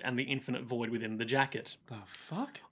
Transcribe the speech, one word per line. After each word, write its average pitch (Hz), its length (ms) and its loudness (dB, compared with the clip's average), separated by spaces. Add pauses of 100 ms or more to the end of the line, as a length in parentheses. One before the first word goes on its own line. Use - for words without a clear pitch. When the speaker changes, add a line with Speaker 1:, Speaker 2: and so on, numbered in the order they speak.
Speaker 1:
and 123 120 2
the 131 60 4
infinite 131 400 0
void 117 260 0
within 110 280 0
the 113 80 0
jacket. 135 500 2 (120)
Speaker 2:
The 117 100 -8 (100)
fuck? - 540 -6 (100)